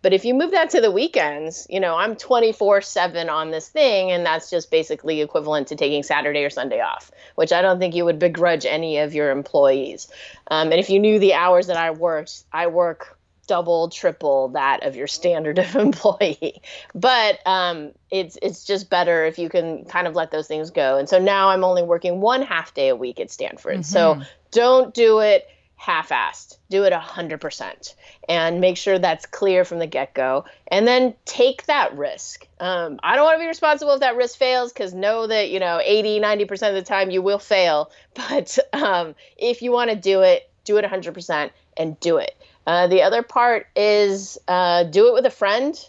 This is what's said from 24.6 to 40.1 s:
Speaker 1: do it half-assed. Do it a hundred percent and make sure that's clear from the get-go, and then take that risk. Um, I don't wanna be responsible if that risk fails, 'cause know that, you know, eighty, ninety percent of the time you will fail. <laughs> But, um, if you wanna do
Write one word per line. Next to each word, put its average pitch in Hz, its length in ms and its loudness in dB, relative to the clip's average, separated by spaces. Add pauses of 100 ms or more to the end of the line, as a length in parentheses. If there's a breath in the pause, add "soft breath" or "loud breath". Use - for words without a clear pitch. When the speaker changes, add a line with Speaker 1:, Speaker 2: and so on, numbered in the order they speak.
Speaker 1:
do 226 280 6
it 208 260 4 (340 soft breath)
half-assed. 156 760 -2 (120)
Do 196 140 2
it 185 100 4
a 165 60 -2
hundred 160 420 -10
percent - 540 -12 (340 loud breath)
and 170 320 0
make 180 160 2
sure 190 220 0
that's 170 260 -2
clear 185 400 0
from 170 140 -10
the 165 80 -4
get-go, 135 580 -4 (220 loud breath)
and 202 200 2
then 254 280 2 (100)
take 262 400 -2
that 285 320 -2
risk. - 500 -10 (120)
Um, 175 420 -6
I 185 140 0
don't 294 100 4
wanna 320 140 4
be 330 80 -6
responsible 302 460 0
if 269 80 0
that 247 140 0
risk 247 220 -2
fails, 254 340 0
'cause 185 220 -8
know 214 320 -2
that, 214 240 0
you 190 100 -4
know, 170 240 0
eighty, 214 360 2
ninety 208 260 0
percent 202 320 -4
of 185 60 -6
the - 40 -16
time 196 220 0
you 185 140 -2
will 202 160 0
fail. 170 500 0 (120)
<laughs> - 120 -20
But, 262 460 -4 (140)
um, 214 420 -2 (220 soft breath)
if 233 260 -4
you 247 80 -2
wanna 240 240 0
do 190 260 2